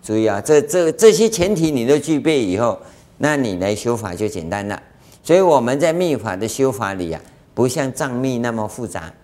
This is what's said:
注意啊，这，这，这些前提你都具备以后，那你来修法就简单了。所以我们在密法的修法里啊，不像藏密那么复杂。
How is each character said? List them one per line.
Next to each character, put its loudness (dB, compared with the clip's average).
注 -2
意 2
啊， 0
这， 4
这， 0
这 6
些 4
前 0
提 0
你 0
都 4
具 0
备 2
以 -2
后， 0
那 0
你 -2
来 -2
修 -4
法 -8
就 -4
简 -8
单 -6
了。 -8
所 2
以 6
我 4
们 0
在 2
密 0
法 -6
的 -4
修 0
法 -4
里 -6
啊， -10
不 2
像 -2
藏 -4
密 -2
那 -2
么 -4
复 -10
杂。 -12